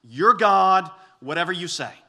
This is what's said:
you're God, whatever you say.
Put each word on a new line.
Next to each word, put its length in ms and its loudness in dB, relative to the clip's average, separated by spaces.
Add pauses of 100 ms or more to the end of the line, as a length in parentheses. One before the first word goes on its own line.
you're 320 0
God, 560 2 (300)
whatever 320 -6
you 160 -10
say. 260 -10 (140)